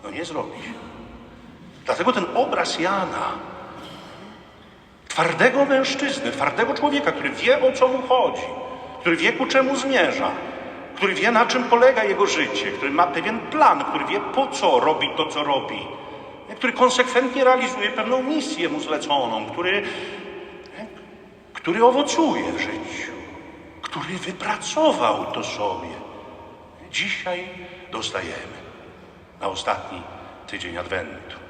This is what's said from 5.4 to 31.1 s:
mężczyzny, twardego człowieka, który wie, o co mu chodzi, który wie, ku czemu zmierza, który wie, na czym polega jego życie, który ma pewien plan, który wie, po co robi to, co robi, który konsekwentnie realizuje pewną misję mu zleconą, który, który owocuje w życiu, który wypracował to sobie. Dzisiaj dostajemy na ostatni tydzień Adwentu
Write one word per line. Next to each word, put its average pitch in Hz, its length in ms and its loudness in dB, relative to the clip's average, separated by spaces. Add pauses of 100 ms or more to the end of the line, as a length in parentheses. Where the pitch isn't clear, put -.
mężczyzny, 269 680 0
twardego - 420 0
człowieka, 285 380 2
który 277 180 -2
wie, 247 300 4
o 254 120 6
co 254 160 4
mu 254 140 0
chodzi, 254 400 2 (580)
który 165 160 4
wie, 185 160 4
ku 262 140 0
czemu 269 300 4
zmierza, 254 540 2 (680)
który 196 180 2
wie, 196 160 2
na 233 160 6
czym 247 180 0
polega 240 400 6
jego 196 220 4
życie, - 460 0
który 139 180 -2
ma 165 160 6
pewien 180 320 -2
plan, 277 460 4
który 277 200 -2
wie, 370 160 0
po - 260 0
co 170 340 4
robi 143 360 2
to, 156 100 0
co 147 180 -4
robi, 120 420 -2 (720)
który 240 160 0
konsekwentnie 254 720 4
realizuje 247 460 4
pewną 240 320 0
misję 262 460 -2
mu 147 120 -2
zleconą, 135 680 -2
który, 180 360 0 (1700)
który 214 320 2
owocuje 285 680 4
w - 80 -4
życiu, - 520 -8 (680)
który 156 320 -8
wypracował 185 1160 2
to 117 120 -4
sobie. - 440 -4 (1000)
Dzisiaj 185 580 -4 (440)
dostajemy - 680 -6 (840)
na 98 80 -4
ostatni 92 540 -4 (440)
tydzień 87 320 -8
Adwentu 87 580 -6 (140)